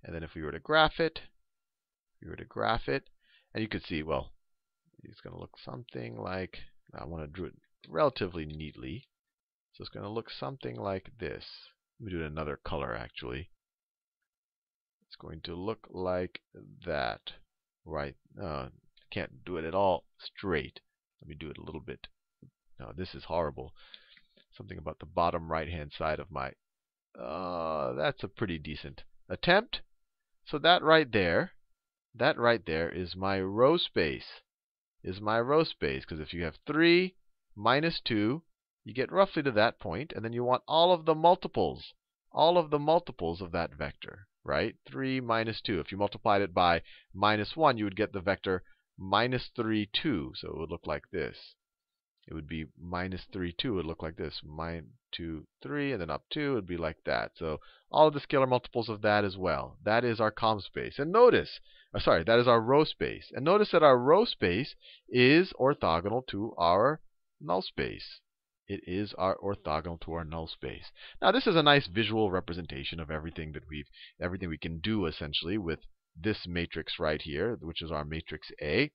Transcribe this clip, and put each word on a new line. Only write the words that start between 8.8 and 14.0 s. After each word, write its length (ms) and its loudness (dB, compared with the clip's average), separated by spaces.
So 80 -18
it's 80 -16
gonna 180 -12
look 220 -8
something 460 -10
like 420 -6
this. 260 -8
Let 60 -12
me 60 -8
do 100 -4
it 80 -6
another 340 -6
color, 320 -4
actually. 540 -10